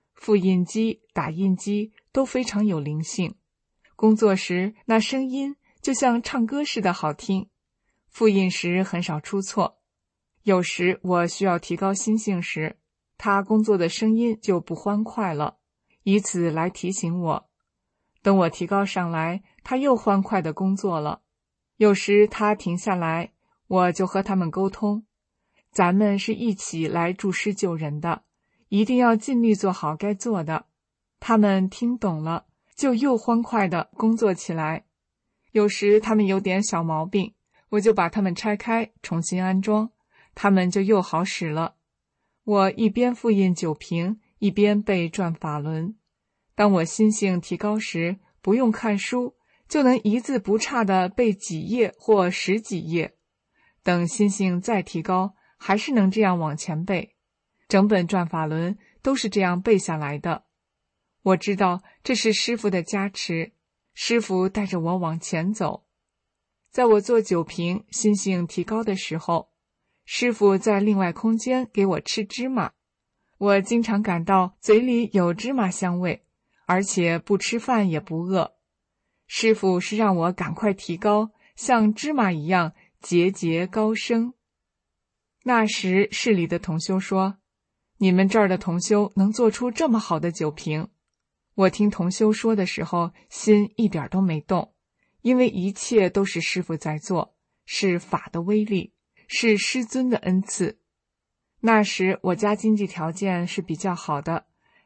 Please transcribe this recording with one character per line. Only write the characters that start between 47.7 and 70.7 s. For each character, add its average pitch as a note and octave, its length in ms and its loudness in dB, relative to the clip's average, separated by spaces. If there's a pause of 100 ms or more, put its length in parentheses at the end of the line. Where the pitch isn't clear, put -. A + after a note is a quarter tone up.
时， F3+ 400 -4 (200)
不 F#3+ 140 0
用 A#3+ 180 2
看 G#3+ 240 -2
书， B3 400 -4 (320)
就 D4+ 140 0
能 B3+ 220 4
一 G#3+ 160 2
字 B3+ 180 -2
不 G3 220 -2
差 A#3 240 -2
地 F#3 260 2
背 A3+ 240 2
几 E3 280 -8
页 G#3+ 360 0
或 G3 320 4
十 F#3+ 320 -2
几 F3 200 -8
页。 D#3+ 360 -4 (640)
等 F3 260 0
心 G3+ 220 2
性 F#3 320 -2
再 G3+ 220 -2
提 E3 180 -8
高， F#3 340 -2 (220)
还 - 180 -2
是 A3 180 -4
能 F#3+ 180 4
这 G#3+ 100 0
样 F#3 160 2
往 D#3 180 -4
前 D#3+ 300 -6
背。 F#3+ 300 -6 (520)
整 G3 200 4
本 F#3+ 180 2
转 F3 220 -2
法 D#3+ 180 -4
轮 E3 320 -4 (240)
都 C4+ 140 0
是 A#3 140 -4
这 G3 120 0
样 F3+ 180 0
背 G3+ 200 4
下 E3 180 -6
来 D3 220 -6
的。 E3 240 -6 (800)
我 F#3 140 4
知 G3 180 -2
道 F#3 260 0 (220)
这 C4 100 0
是 A3 180 2
师 A#3 240 -2
父 G#3+ 140 -2
的 F3+ 140 0
加 G3 260 -4
持， - 440 -6 (420)
师 A#3 260 0
父 F#3 260 0
带 G3 200 -4
着 F#3 120 -4
我 E3+ 180 -2
往 E3 220 -4
前 F3 320 -4
走。 - 340 -6 (840)
在 B3 160 2
我 G#3+ 160 6
做 A#3 180 2
酒 F3 240 0
瓶， F3 460 -4
心 G#3 260 2
性 F#3 300 -2
提 F3 180 -4
高 A3 200 -4
的 G#3 120 -2
时 E3+ 220 -6
候， - 320 -4 (560)
师 - 260 -2
父 G3+ 240 4
在 G3 240 2